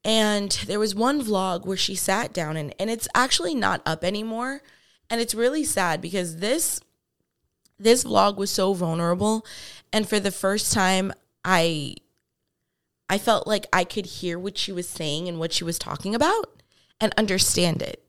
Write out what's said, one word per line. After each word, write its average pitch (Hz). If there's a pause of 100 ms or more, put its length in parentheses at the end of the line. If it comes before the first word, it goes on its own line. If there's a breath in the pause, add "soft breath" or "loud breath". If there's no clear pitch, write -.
And 208 (160)
there 208
was 214
one 262
vlog 190
where 185
she -
sat 196
down, 160
and, 147
and 214
it's 226
actually 311
not 196
up 160
anymore. 226 (480 soft breath)
And 233
it's 226
really 254
sad 180
because 170
this, 240 (960)
this 233
vlog 202
was 196
so 196
vulnerable. 180 (480 loud breath)
And 214
for 208
the 196
first 196
time, 190 (280)
I, 165 (1120)
I 196
felt 208
like 208
I 180
could 196
hear 175
what 196
she -
was 175
saying 156
and 170
what 165
she 170
was 170
talking -
about 359 (400 soft breath)
and 220
understand 190
it. -